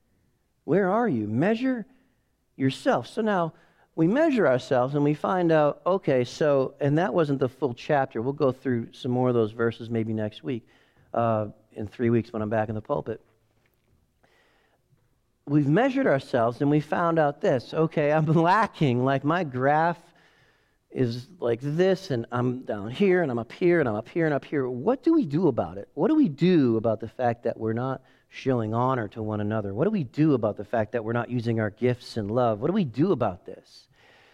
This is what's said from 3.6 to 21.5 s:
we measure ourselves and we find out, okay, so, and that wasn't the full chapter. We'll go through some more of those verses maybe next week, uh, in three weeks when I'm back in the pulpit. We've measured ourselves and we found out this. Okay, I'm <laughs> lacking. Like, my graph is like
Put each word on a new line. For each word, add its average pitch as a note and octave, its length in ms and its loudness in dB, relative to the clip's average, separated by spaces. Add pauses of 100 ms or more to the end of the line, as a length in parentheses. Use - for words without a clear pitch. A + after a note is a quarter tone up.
we D#3+ 120 2
measure B3+ 400 2
ourselves B2+ 480 2
and D3 100 2
we D3 100 2
find F3+ 380 0
out, D3 340 2
okay, D#3 380 2
so, C#3 560 0
and D3 180 2
that G#3 140 0
wasn't C#3+ 260 0
the C3 100 0
full B2 260 -4
chapter. C3+ 480 -2
We'll C3+ 100 -4
go C#3+ 200 0
through B2 400 -4
some - 180 -8
more B2+ 180 2
of B2 60 2
those A2 180 0
verses A#2 380 -4
maybe A2+ 220 -2
next G#2+ 300 -6
week, C3+ 240 -8 (480)
uh, A2+ 320 0 (260)
in A2 140 -10
three A#2 240 -2
weeks A#2 220 0
when G#2+ 100 -6
I'm G#2 80 -4
back A2 180 0
in A2 60 -6
the G#2+ 80 -8
pulpit. C#3+ 380 -6 (2250)
We've C#3+ 220 2
measured B3+ 380 2
ourselves B2 540 0
and C#3+ 100 2
we D3+ 100 2
found E3 380 -2
out D3 220 0
this. D#3 340 -2
Okay, D#3 380 0
I'm D#3 140 2
<laughs> D#3+ 60 2
lacking. E3 720 2
Like, C3+ 200 0
my E3+ 200 0
graph D3 560 0 (920)
is B2 340 -2 (140)
like A#2 220 -2